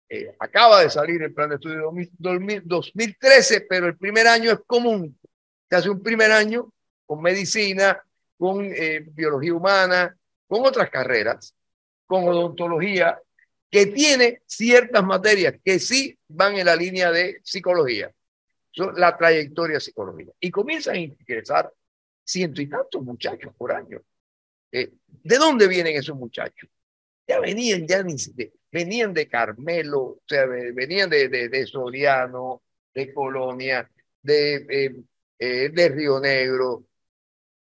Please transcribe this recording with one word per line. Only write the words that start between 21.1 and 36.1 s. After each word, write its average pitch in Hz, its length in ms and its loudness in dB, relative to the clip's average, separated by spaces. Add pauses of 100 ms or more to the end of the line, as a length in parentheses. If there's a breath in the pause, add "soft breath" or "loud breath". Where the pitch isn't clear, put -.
ciento 160 380 -6
y 139 60 -8
tantos 381 340 -8
muchachos 120 560 -12
por 123 140 -8
año. - 300 -12 (720)
Eh, 123 200 -6 (160)
¿de - 300 0
dónde 277 300 4
vienen 175 280 -2
esos 147 200 -6
muchachos? 120 540 -14 (580)
Ya 175 120 0
venían, 196 480 -2
ya 190 160 0
ni 165 140 -8
si-, - 160 -12
de, 117 200 -12 (180)
venían 190 420 -4
de 151 140 -4
Carmelo, 139 720 -4
o - 260 -10
sea, 139 180 0
ve-, 123 260 -6
venían 165 380 -2
de, 143 180 2
de, 123 220 -4
de 131 160 -4
Soriano, 127 960 -2 (320)
de 135 200 -8
Colonia, 131 760 -6 (320)
de, 147 340 2 (140)
eh, 135 260 -2 (440)
eh, 127 300 -2
de 165 200 4
Río 139 300 0